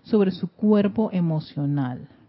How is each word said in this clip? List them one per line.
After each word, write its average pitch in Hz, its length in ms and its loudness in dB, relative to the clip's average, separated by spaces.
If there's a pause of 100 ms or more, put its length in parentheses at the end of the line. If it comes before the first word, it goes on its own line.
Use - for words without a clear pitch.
sobre 202 260 2
su 180 200 -6
cuerpo 208 640 2
emocional. 143 960 -2 (220)